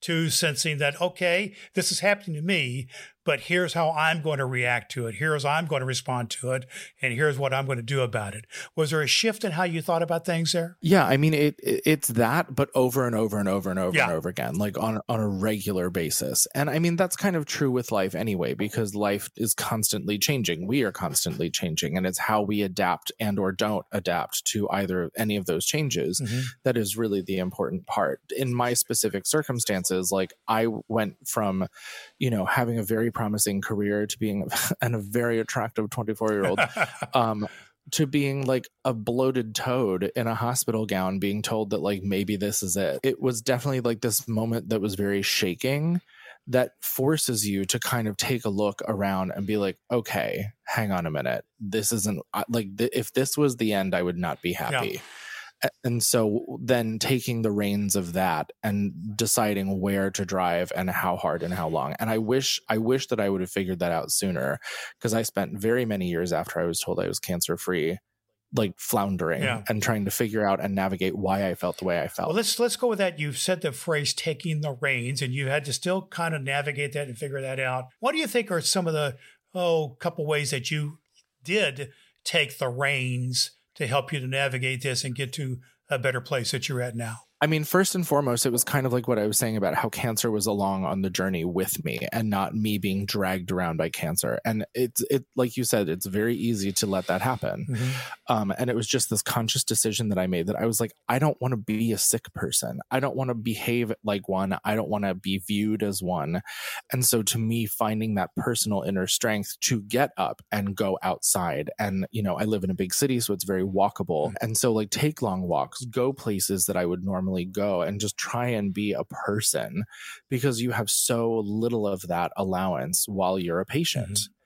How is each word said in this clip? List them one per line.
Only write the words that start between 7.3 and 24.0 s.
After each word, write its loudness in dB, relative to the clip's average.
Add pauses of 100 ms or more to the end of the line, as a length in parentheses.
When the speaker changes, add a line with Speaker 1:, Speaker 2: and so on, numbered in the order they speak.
Speaker 1:
what 0
I'm 0
going -2
to -6
do 0
about -2
it." -14 (300)
Was 2
there 2
a 0
shift 2
in 0
how 0
you -2
thought 2
about 0
things 2
there? -2
Speaker 2:
Yeah, 8
I 6
mean, 6
it, 4
it, 2
it's 4
that, 4
but 2
over 4
and 0
over 2
and 2
over 2
and 0
over 2
Speaker 1:
Yeah. 6
Speaker 2:
and 0
over -2
again, -4
like, -2
on, 0
on 2
a 2
regular 0
basis. 0
And 2
I 0
mean, 4
that's 2
kind 2
of 0
true 2
with 0
life 2
anyway, 0
because -2
life 0
is 0
constantly 0
changing. 0
We 2
are 2
constantly -2
changing, -2
and 0
it's -2
how 2
we 0
adapt 0
and 0
or 0
don't -2
adapt -2